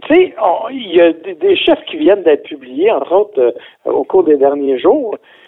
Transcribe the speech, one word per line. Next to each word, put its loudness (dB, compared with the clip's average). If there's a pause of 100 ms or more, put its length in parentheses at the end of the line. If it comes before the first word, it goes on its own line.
tu 0
sais, 2
on, -2
il -6
y 6
a 4
des, -12
des 0
chiffres 0
qui -12
viennent 2
d'être 2
publiés, -4
entre -4
autres, -2
euh, 2 (400)
au -2
cours 0
des 2
derniers 0
jours, 0 (320)